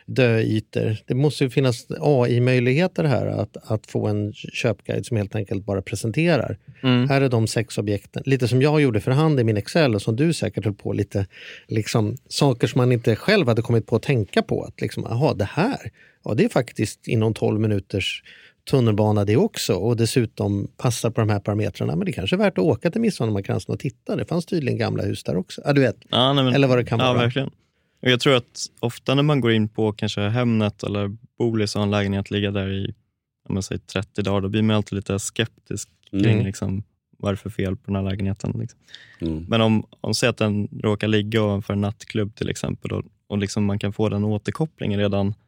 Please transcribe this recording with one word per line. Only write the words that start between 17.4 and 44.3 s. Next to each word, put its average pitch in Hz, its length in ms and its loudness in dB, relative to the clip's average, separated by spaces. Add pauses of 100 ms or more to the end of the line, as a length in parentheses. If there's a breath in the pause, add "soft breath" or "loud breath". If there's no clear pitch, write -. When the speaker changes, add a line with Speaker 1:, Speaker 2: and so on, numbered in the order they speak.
Speaker 1:
minuters 101 640 -2 (460 loud breath)
tunnelbana 107 560 4
det 104 120 2
också, 190 360 0
och 107 240 0
dessutom 107 680 0 (100)
passar 120 340 -2
på 117 100 0
de 110 80 2
här 104 100 0
parametrarna, 107 560 -2
men 190 100 -2
det 170 60 -4
kanske 95 240 -2
är - 20 2
värt 196 200 0
att 185 60 2
åka 165 280 2
till 226 100 -2
Midsommarkransen 113 720 -2
och 113 60 -4
titta. - 360 -8
Det - 100 -4
fanns 165 200 -4
tydligen 123 340 -2
gamla 104 240 -2
hus 104 200 -4
där - 140 -4
också. - 280 -8
Ja, 143 80 4
du 139 80 4
vet. 120 160 2 (120)
Speaker 2:
Ja, 127 240 4
nej, 139 100 4
men, 127 100 4
Speaker 1:
Eller 139 140 6
vad 127 100 4
det 120 80 2
kan 123 140 0
Speaker 2:
ja, 127 140 2
Speaker 1:
vara. 120 100 2
Speaker 2:
verkligen. 135 240 0 (540)
Och 127 80 2
jag 123 100 4
tror 139 160 4
att - 300 -4 (140)
ofta 127 360 -2
när 143 80 4
man 147 180 2
går 117 100 4
in 107 180 4
på 110 240 -2
kanske 104 280 -4
Hemnet 110 640 0
eller 101 340 -4 (200)
Bolis 113 380 0
och 107 40 -2
har 104 60 0
en 101 60 0
lägenhet 98 400 0
ligga 101 200 -2
där 98 180 -4
i, 98 240 -6 (560)
om - 40 -4
man 95 100 -2
säger 92 160 -8
trettio - 420 -6
dagar, 98 200 0
då 98 80 -2
blir 107 120 0
man 110 140 2
alltid 104 200 -2
lite 98 240 -4
skeptisk - 720 -6 (220)
kring 101 220 0
Speaker 3:
Mm. 117 120 0
Speaker 2:
liksom, 98 380 -6 (340)
vad 101 120 -4
är 98 40 0
det - 80 -8
för 95 80 -10
fel 95 260 -4
på - 100 -10
den 98 100 -4
här 95 160 -2
lägenheten. 98 480 -4
Liksom. 113 200 -10 (420 loud breath)
Speaker 3:
Mm. 82 280 -6
Speaker 2:
Men 113 120 2
om, 110 240 2 (160)
om 110 120 -4
säg 123 160 0
att 113 80 -2
den 104 300 0 (160)
råkar 104 240 0
ligga 107 360 0
ovanför 101 300 -2
en 101 80 -2
nattklubb 107 540 -6
till - 140 -4
exempel, - 420 -6
och, 98 120 -4 (240)
och 104 100 -4
liksom 98 280 -2
man 101 140 -2
kan 101 140 -4
få 107 160 0
den 101 140 -2
återkopplingen 104 760 -4